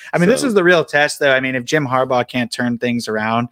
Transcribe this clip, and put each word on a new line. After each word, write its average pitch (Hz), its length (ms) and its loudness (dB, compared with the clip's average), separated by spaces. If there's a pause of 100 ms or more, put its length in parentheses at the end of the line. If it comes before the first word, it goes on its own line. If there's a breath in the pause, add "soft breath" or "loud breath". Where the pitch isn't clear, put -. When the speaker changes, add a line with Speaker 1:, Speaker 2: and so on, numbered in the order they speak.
(120 loud breath)
Speaker 1:
I 156 60 0
mean, 175 100 4
this 247 120 2
Speaker 2:
So 285 80 -2
Speaker 1:
is 220 60 -2
the 185 100 4
real 170 200 4
test, 147 360 0
though. 143 100 4
I 131 80 4
mean, 131 160 -4
if 123 100 -4
Jim 151 220 -2
Harbaugh 127 400 0
can't 123 240 -4
turn 120 260 -4
things 120 300 -4
around 113 460 -2